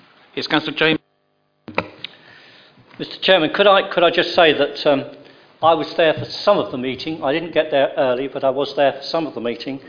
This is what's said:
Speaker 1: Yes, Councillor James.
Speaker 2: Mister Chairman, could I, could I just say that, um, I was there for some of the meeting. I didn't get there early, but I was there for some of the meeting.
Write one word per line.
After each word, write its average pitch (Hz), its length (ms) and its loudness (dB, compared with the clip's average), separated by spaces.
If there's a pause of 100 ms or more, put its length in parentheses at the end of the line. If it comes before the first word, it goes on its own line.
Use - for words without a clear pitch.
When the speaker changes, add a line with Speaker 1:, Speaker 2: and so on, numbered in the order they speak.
(360)
Speaker 1:
Yes, 127 120 -4
Councillor 151 280 -2
James. 160 240 2 (2000)
Speaker 2:
Mister - 200 -12
Chairman, 160 340 4
could 202 140 2
I, 196 220 4
could 170 140 0
I 170 80 4
just 175 240 -2
say 160 180 6
that, 143 320 -2
um, 135 200 2 (580)
I 165 100 6
was 151 220 -4
there 160 180 4
for - 120 -6
some - 320 0
of 131 140 -4
the 135 60 -8
meeting. 135 460 -6
I 135 80 0
didn't 160 220 -4
get 156 180 0
there 139 260 0
early, 135 300 0
but 135 160 -6
I 135 60 2
was 135 260 -2
there 139 180 2
for - 80 -14
some 165 240 -4
of 131 80 -8
the 117 80 -10
meeting. 127 480 -8